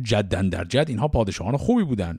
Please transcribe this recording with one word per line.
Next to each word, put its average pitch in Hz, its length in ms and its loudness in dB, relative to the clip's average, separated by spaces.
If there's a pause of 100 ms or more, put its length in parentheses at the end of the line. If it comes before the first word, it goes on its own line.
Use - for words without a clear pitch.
جداً 101 380 0
در 90 220 0
جد 123 260 0
اینها 123 180 -2
پادشاهان 113 500 0
خوبی 226 260 2
بودن. 98 340 -2